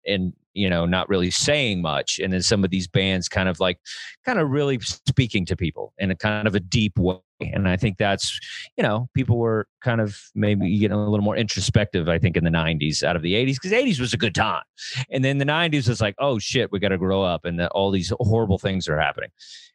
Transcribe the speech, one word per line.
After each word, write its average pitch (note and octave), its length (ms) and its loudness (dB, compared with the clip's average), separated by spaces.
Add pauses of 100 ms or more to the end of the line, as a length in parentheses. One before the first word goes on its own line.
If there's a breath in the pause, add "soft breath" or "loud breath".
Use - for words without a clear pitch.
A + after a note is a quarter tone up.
and, F#2 280 -2 (200)
you G2 160 0
know, E2+ 160 2
not F2+ 240 0
really F#2 220 2
saying B2+ 500 0
much. D2+ 380 -4
And F#2 140 -2
then F#2 80 0
some G2 220 2
of F2+ 80 0
these F#2 160 -2
bands F#2+ 420 0
kind F#2+ 180 0
of, F2+ 120 -2
like, F#2 180 0 (480 loud breath)
kind A#3+ 140 -2
of D3+ 100 0
really C#3 300 0
speaking A2 640 0
to F2+ 100 -4
people D2 440 -6
in F#2+ 120 0
a F#2 40 -2
kind G#2+ 320 -2
of F#2+ 80 2
a G#2 40 0
deep G2 380 0
way. F#2 220 2 (200)
And F#2 300 -2
I F#2 80 2
think F#2+ 200 -2
that's, G2 400 0 (380 loud breath)
you A#3+ 80 0
know, A#2+ 300 -2
people A#2+ 240 2
were A2+ 300 0 (140)
kind A#2 200 0
of G#2 180 -4 (160)
maybe G#2 420 2
getting G2+ 200 2
a G#2 120 0
little G#2 140 2
more G#2 140 2
introspective, G2 720 0
I E2+ 100 4
think, E2 160 2
in E2+ 80 2
the E2+ 60 2
nineties D#2 540 0
out E2+ 120 2
of E2+ 60 -2
the F2 140 0
eighties, C3 240 0
'cause F#3 120 -8
eighties A3+ 280 2
was A#2+ 140 -2
a - 40 -2
good A2 180 0
time. G2+ 280 0 (460 loud breath)
And C3 140 -2
then C#3 140 2
the C#3 80 0
nineties D3 420 2
was A#2 140 0
like, G2+ 160 0
"Oh C3+ 220 0
shit, A2+ 320 0
we G2 80 -2
gotta F#2+ 180 2
grow F#2 260 2
up," F2 220 -2
and E2+ 140 -2
that F2 120 0
all G2 200 2
these F#2 280 0
horrible G#2+ 380 2
things F#2+ 320 -2
are D2+ 100 0
happening. D2 300 -2 (460 loud breath)